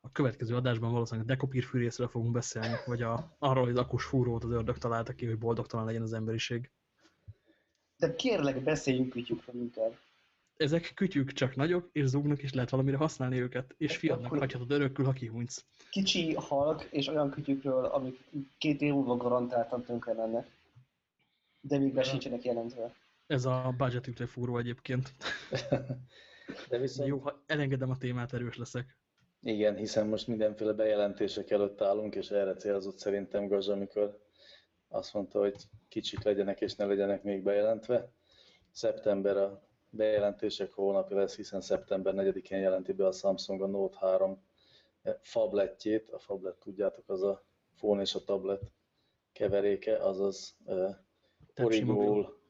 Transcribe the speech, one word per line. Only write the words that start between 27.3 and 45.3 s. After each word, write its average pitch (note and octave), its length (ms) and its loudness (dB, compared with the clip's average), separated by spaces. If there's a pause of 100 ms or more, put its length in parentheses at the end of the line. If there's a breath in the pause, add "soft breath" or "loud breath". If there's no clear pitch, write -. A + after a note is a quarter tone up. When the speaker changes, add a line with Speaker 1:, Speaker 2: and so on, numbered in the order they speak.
Speaker 1:
elengedem C3+ 440 0
a C3 80 -2
témát, B2 340 -4
erős A#2+ 240 -4
leszek. A#2+ 420 -8 (440)
Speaker 3:
Igen, G#2+ 340 2
hiszen G#2+ 300 0
most G#2+ 200 -2
mindenféle G#2+ 460 0
bejelentések G#2 800 0
előtt G2+ 300 2
állunk, G#2 340 2
és G2 160 -6
erre G2 240 2
célzott G2 440 -2
szerintem G2+ 500 -2
Gazs, G2 200 2
amikor G2+ 500 -2 (720 loud breath)
azt - 260 -6
mondta, G2+ 240 -2
hogy G2+ 160 4 (340)
kicsik - 340 -6
legyenek, G2 380 2
és G2 140 -2
ne G#2 100 -2
legyenek G2+ 380 2
még G2+ 200 -2
bejelentve. G#2+ 720 2 (580 soft breath)
Szeptember G2+ 640 2
a G2 260 0 (280)
bejelentések G#2 840 0
hónapja G2 440 2
lesz, G2 200 2
hiszen G2 240 -8
szeptember F#2+ 540 0
negyedikén F#2+ 440 0
jelenti F#2+ 340 2
be F#2+ 140 2
a F#2 60 4
Samsung G2 500 -2
a G2 40 0
Note G2+ 340 -2
három F#3+ 420 2 (800 soft breath)
fabletjét. G#2+ 880 0